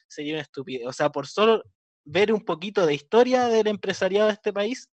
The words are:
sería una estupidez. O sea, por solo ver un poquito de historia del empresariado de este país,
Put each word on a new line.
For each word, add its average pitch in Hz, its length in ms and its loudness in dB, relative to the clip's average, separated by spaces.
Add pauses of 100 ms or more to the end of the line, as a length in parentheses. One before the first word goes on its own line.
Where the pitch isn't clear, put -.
sería 151 260 -10
una 156 80 -6
estupidez. 131 460 -10
O 131 60 -8
sea, 147 180 -2
por 143 160 -6
solo 214 340 2 (440)
ver 196 280 2
un 208 100 -2
poquito 196 440 -2
de 147 80 2
historia 247 540 2
del 220 180 2
empresariado 196 600 0
de 214 60 2
este 208 180 -6
país, 208 460 -6